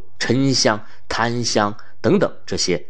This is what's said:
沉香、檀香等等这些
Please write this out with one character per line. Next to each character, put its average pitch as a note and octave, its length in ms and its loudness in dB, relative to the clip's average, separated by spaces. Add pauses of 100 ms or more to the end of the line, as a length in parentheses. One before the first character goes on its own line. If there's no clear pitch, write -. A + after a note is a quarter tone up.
(180)
沉 C3+ 340 2
香、 A2+ 320 2 (240)
檀 A#2 340 0
香 G#2+ 320 2 (260)
等 F3 180 4
等 C3+ 140 2 (140)
这 F#2+ 100 -2
些 - 340 0